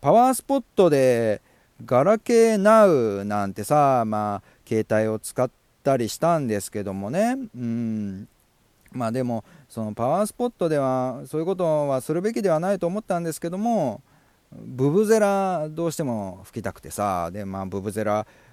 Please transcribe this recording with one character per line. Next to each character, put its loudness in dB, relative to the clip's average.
パ 2
ワ 6
ー 2
ス -8
ポ 0
ッ -4
ト 6
で 4
ガ 4
ラ 4
ケ 4
ー 2
ナ 8
ウ 2
な -2
ん -6
て -8
さ、 2
ま -4
あ、 -20
携 0
帯 2
を -2
使 -6
っ 0
た 2
り -2
し -10
た 2
ん -4
で -2
す -10
け -6
ど -6
も -6
ね。 -2
う -12
ん。 -6
ま -4
あ -4
で -2
も、 -4
そ -10
の -8
パ -2
ワ 0
ー -2
ス -8
ポ -4
ッ -8
ト -2
で 0
は、 -2
そ -6
う 0
い -4
う -6
こ -2
と 0
は 0
す -4
る -2
べ -2
き -4
で 2
は 2
な 0
い -2
と -2
思 -4
っ -8
た -2
ん -4
で -4
す -14
け -6
ど -6
も、 -2
ブ -2
ブ 4
ゼ 4
ラ 0
ど -6
う -2
し -8
て -4
も -6
吹 -12
き -8
た -6
く -16
て -18
さ、 -2
で、 -10
ま -8
あ、 -6
ブ -6
ブ -6
ゼ -4
ラ 0